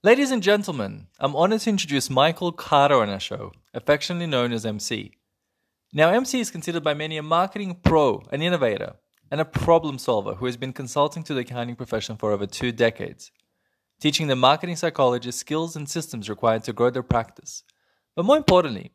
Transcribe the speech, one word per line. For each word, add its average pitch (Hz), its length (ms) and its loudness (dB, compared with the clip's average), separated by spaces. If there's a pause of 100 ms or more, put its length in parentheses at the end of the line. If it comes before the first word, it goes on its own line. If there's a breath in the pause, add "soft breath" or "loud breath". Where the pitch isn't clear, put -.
Ladies 254 260 6
and 240 140 0
gentlemen, 139 640 0 (120)
I'm 139 160 0
honored 202 260 2
to - 100 -2
introduce 143 400 -2
Michael 165 400 2
Carter 143 500 4
on 104 80 0
our 98 100 -6
show, 98 340 -10 (200)
affectionately 170 540 0
known 123 240 0
as 110 120 -4
M 107 140 -4
C. 104 360 -8 (800)
Now, 156 180 4
M 247 140 2
C 254 140 -4
is 226 120 -4
considered 165 320 -6
by 151 100 0
many 156 240 -6
a 151 60 -8
marketing 180 580 -2
pro, 147 400 4 (100)
an 143 120 -4
innovator, 120 540 -2 (340)
and 147 100 -2
a 156 40 0
problem 156 520 2
solver 104 380 -2
who 110 100 -8
has 123 120 -4
been 131 160 -8
consulting 147 500 -2
to 151 100 -8
the 131 60 -2
accounting 120 360 -8
profession 110 420 -6
for 107 140 -2
over 101 140 -2
two 120 260 -6
decades, 113 600 -2 (680)
teaching 151 280 0
the 135 80 2
marketing 151 400 2
psychologists 123 680 -2
skills 160 340 -4
and 147 140 -10
systems 123 400 -8
required 110 360 2
to 117 80 -6
grow 120 180 2
their 123 100 -4
practice. - 640 -4 (520)
But 175 100 -2
more 277 120 6
importantly 170 580 2